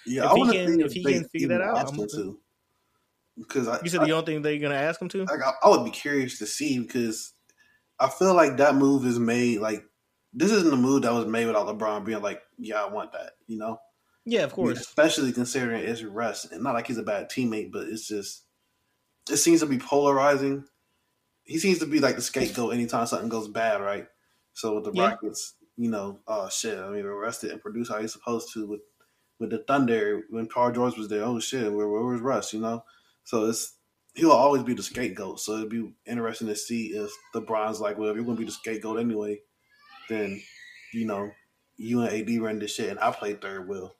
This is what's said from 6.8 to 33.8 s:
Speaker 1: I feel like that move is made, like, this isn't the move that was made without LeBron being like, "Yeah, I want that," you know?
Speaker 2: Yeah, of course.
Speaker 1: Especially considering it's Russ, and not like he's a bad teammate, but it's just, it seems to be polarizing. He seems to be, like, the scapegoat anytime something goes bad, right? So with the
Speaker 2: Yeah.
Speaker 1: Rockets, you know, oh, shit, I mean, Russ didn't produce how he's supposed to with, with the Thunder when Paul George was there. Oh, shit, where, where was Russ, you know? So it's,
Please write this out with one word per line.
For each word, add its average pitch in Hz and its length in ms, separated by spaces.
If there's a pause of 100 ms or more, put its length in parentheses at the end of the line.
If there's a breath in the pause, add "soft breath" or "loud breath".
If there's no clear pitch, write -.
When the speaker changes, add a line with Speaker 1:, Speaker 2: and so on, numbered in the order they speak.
Speaker 1:
I 131 100
feel 185 260
like 143 220
that 139 180
move 139 300
is 120 140
made, 120 420
like, 107 240 (480)
this 208 180
isn't 185 180
the 139 60
move 127 280
that 120 100
was 117 120
made 113 220
without 104 200
LeBron 107 380
being 107 160
like, 101 200 (160)
"Yeah, 107 260
I 98 60
want 98 240
that," - 200 (140)
you 113 100
know? 110 220 (460)
Speaker 2:
Yeah, 226 180
of 139 100
course. 120 260
Speaker 1:
Especially 151 520
considering 120 520
it's 113 200
Russ, 110 420
and - 160
not 131 140
like 117 100
he's 113 140
a 104 40
bad 101 280
teammate, 110 400
but 90 160
it's 110 200
just, 101 360 (880)
it - 60
seems 165 240
to 151 40
be 131 140
polarizing. 139 840 (800)
He 160 120
seems 180 220
to 151 80
be, 147 120
like, 127 160
the 123 60
scapegoat 120 520
anytime 117 340
something 113 220
goes 110 180
bad, 107 340
right? 101 260 (460)
So 110 220
with 107 80
the 104 100
Speaker 2:
Yeah. - 180
Speaker 1:
Rockets, - 440 (220)
you 120 120
know, 101 380
oh, 104 220
shit, 107 280
I 95 140
mean, 104 140
Russ 101 340
didn't - 220
produce 117 280
how 107 100
he's 110 140
supposed 117 400
to 107 140
with, 104 140 (580)
with 110 100
the 107 100
Thunder 117 680
when 113 180
Paul 123 260
George 120 220
was 107 120
there. 104 160
Oh, 117 160
shit, 110 340
where, 104 140
where 107 160
was 123 180
Russ, 120 320
you 110 60
know? 113 240 (400 soft breath)
So 110 220
it's, - 320 (360)